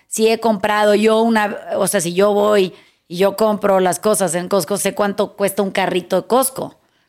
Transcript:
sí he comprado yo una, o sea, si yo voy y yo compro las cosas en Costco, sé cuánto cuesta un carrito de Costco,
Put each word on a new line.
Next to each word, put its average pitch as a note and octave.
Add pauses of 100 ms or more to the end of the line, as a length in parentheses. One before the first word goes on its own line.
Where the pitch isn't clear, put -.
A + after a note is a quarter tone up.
sí A3
he A3
comprado G#3
yo A3
una, A3 (200)
o G3
sea, F#3
si F3
yo G3+
voy G3+ (320)
y E3+
yo G3
compro G3+
las F3+
cosas G3+
en F3+
Costco, G3+
sé G3
cuánto G3+
cuesta G3+
un G3
carrito F3+
de F3
Costco, - (300)